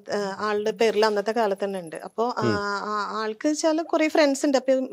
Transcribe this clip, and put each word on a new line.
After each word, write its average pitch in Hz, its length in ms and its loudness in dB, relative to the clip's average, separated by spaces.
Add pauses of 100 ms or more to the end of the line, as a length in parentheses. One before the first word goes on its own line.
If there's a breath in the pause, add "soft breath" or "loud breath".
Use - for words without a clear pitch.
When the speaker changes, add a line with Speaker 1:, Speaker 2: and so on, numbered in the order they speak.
(100)
Speaker 1:
ആ, 196 280 -2
ആളുടെ 208 320 -2
പേരിൽ 214 360 4
അന്നത്തെ 208 260 0
കാലത്ത് 214 320 0
തന്നെ 196 160 -4
ഉണ്ട്. 160 160 -10
അപ്പോ, 226 420 -4
ആ, - 20 -2
Speaker 2:
ഉം. 214 180 2
Speaker 1:
ആ, 202 640 -4
ആൾക്ക് 220 260 -2
വെച്ചാല് 311 340 0
കുറേ 311 260 0
ഫ്രണ്ട്സ് 294 380 2
ഉണ്ട്. 269 120 4
അപ്പൊ 262 140 2 (200)